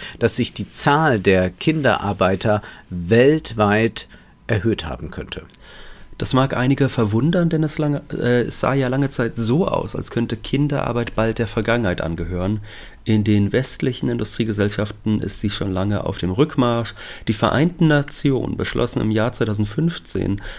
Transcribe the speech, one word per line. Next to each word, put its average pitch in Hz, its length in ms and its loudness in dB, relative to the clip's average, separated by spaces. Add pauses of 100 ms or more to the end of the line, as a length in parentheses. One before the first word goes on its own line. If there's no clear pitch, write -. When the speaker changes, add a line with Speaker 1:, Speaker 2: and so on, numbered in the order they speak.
(180)
Speaker 1:
dass 113 160 2
sich - 200 -2
die - 140 -8
Zahl 147 520 2
der 92 300 4
Kinderarbeiter 104 1120 0 (280)
weltweit 110 1160 2 (400)
erhöht 107 380 0
haben 71 260 -10
könnte. - 320 -12 (760)
Speaker 2:
Das - 140 0
mag 135 240 2
einige 131 320 2
verwundern, 139 640 2
denn 156 120 2
es 151 140 -2
lange, 147 240 0 (100)
äh, 123 340 2
es - 160 -2
sah 123 120 2
ja 135 160 2
lange 135 220 0
Zeit 117 260 -2
so 120 320 2
aus, - 260 -2
als - 160 -6
könnte 117 280 -2
Kinderarbeit 135 760 -2
bald 113 240 0
der 113 80 0
Vergangenheit 113 540 0
angehören. 87 600 -4 (420)
In 110 180 2
den 101 300 4
westlichen 131 560 -2
Industriegesellschaften 107 1120 -2
ist - 180 -6
sie 104 120 -2
schon 98 220 -2
lange 95 320 0
auf - 140 -2
dem 90 140 -2
Rückmarsch. 120 640 0 (320)
Die 110 60 0
Vereinten 160 520 2
Nationen 143 720 0
beschlossen - 440 -2
im 110 120 0
Jahr 110 200 2
zweitausendfünfzehn, 104 1120 -2 (160)